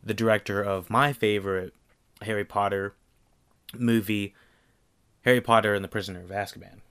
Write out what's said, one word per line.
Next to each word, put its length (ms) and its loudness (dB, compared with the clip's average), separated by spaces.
the 120 -4
director 460 0
of 300 -4
my 240 2
favorite 580 -2
Harry 240 -4
Potter 500 -2
movie, 600 0
Harry 180 4
Potter 340 4
and 80 -2
the 60 -10
Prisoner 320 -8
of 80 -18
Azkaban. 520 -10